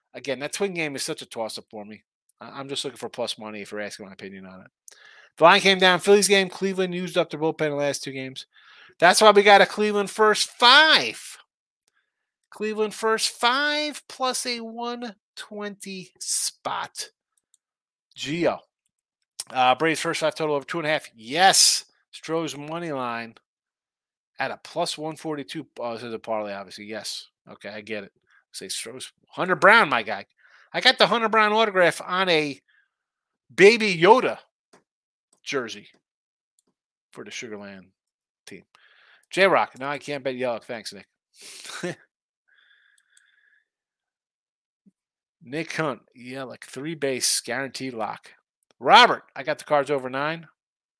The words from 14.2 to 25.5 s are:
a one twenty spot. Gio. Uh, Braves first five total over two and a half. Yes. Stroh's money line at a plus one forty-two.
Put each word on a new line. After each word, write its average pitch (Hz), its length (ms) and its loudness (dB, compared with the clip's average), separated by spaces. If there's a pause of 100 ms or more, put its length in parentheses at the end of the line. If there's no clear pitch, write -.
a 240 140 -6
one 233 540 -10 (200)
twenty 196 720 -12 (100)
spot. - 880 -6 (1080)
Gio. 147 420 -2 (920)
Uh, 127 240 4
Braves 156 260 0
first 165 200 -4
five 156 120 0
total 156 220 -2
over 135 100 -6
two 170 140 -6
and 151 80 -6
a - 20 -2
half. 151 260 -2
Yes. 143 720 2 (280)
Stroh's 156 440 -6
money 160 340 -10
line 117 440 -8 (1000)
at 131 140 -4
a - 100 -14
plus - 360 -6
one 156 180 -8
forty-two. 147 500 -10 (140)